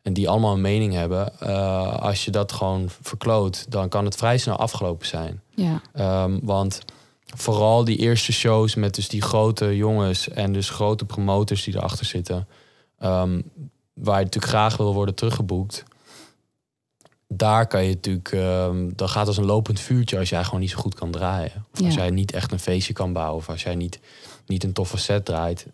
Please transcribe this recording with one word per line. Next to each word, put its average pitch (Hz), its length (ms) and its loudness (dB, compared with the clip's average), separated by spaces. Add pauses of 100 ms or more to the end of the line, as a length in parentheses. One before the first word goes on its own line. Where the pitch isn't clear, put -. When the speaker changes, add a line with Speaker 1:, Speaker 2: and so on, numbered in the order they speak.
Speaker 1:
en 95 100 -2
die 92 160 2
allemaal 107 260 4
een 98 60 2
mening 101 340 2
hebben. 90 460 -2
Eh, 95 580 -2
als 101 260 -2
je 110 60 -6
dat 101 220 -2
gewoon 95 360 -2 (140)
verkloot, 107 680 0
dan 95 200 -2
kan 101 160 0
het 104 120 -2
vrij 120 220 2
snel 113 180 -2
afgelopen 90 500 -4
zijn. 82 340 -6 (140)
Speaker 2:
Ja. 170 260 0 (120)
Speaker 1:
Ehm, 95 500 0
want 98 380 0 (560)
vooral 110 480 4
die 113 120 2
eerste 117 360 2
shows 110 420 2
met 101 200 0
dus 101 140 -4
die 101 140 -4
grote 107 540 2
jongens 104 520 2
en 98 240 -2
dus 98 180 -2
grote 107 340 0
promotors 101 600 0
die 101 120 -4
erachter 90 300 -2
zitten, 90 420 -4 (500)
ehm, 92 420 0 (540)
waar 104 240 0
je 98 60 4
natuurlijk 98 280 -2
graag 110 240 4
wil 104 180 2
worden 101 200 0
teruggeboekt, 101 680 -2 (1400)
daar 110 380 4
kan 95 180 2
je 95 100 2
natuurlijk, 90 380 -4
ehm, 92 640 0
dat 95 140 -2
gaat 104 160 2
als 101 100 0
een 104 80 2
lopend 107 360 2
vuurtje 120 380 2
als 92 100 0
jij 98 160 0
gewoon 92 160 -2
niet 92 100 0
zo - 80 -6
goed 95 160 -2
kan 85 160 -6
draaien. 90 640 -4
Of - 120 -2
als 170 100 4
Speaker 2:
Ja. 95 60 0
Speaker 1:
jij 90 100 2
niet 98 220 0
echt - 200 -4
een 92 60 -2
feestje 92 340 0
kan 92 200 -2
bouwen 80 240 -2
of 78 120 -8
als 82 140 -6
jij 87 120 -4
niet, 87 260 -6 (460)
niet 92 180 -2
een 95 80 0
toffe 92 240 -2
set 101 280 0
draait, 85 500 -2